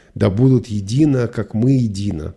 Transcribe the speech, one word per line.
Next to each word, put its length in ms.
"Да 160
будут 380
едино, 600
как 260
мы 180
едино", 640